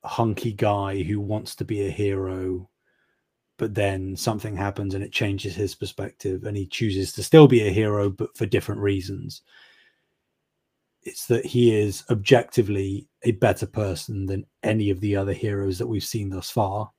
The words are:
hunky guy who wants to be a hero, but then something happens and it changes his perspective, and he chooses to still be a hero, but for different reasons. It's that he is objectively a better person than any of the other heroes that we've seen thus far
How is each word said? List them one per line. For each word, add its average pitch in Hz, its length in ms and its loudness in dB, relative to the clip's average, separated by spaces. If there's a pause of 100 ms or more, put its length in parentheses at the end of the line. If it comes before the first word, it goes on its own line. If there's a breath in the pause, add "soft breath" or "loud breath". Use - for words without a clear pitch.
hunky 113 480 -2
guy 98 500 -2
who 101 180 -4
wants 104 360 -6
to - 80 -8
be 101 220 -4
a 92 40 -4
hero, 95 760 -4 (880)
but 107 180 -4
then 95 420 -2
something 107 400 -4
happens 98 380 -4
and 98 80 -4
it 101 100 -12
changes 98 420 -4
his 95 200 -4
perspective, 98 720 -8
and 104 120 -4
he 95 100 -4
chooses 98 460 -2
to 104 100 -8
still 151 260 12
be 117 180 6
a 95 60 2
hero, 104 380 2
but - 260 -8
for 113 100 -4
different 101 340 -2
reasons. 98 640 -4 (1600 soft breath)
It's - 240 -12
that 117 200 2
he 120 280 4
is 104 360 0
objectively 104 1000 2 (140)
a 120 100 2
better 104 340 2
person 98 600 -6
than 98 200 -6 (160)
any 110 280 0
of 90 100 -2
the 101 160 0
other 98 160 -2
heroes 98 460 -4
that 113 80 -4
we've 104 180 -4
seen 104 260 -6
thus 92 200 -10
far 107 480 -2